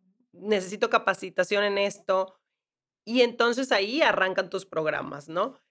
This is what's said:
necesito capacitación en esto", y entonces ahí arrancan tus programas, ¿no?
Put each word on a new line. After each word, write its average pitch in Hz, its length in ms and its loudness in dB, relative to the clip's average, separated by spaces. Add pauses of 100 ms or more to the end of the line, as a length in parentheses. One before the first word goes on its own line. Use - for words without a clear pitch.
(320)
necesito 196 560 -2
capacitación 202 720 0
en 202 140 0
esto", 196 640 -2 (640)
y 240 160 2
entonces 240 520 2
ahí 220 280 2
arrancan 190 480 2
tus 185 160 -6
programas, 147 640 -4
¿no? 196 260 -4 (160)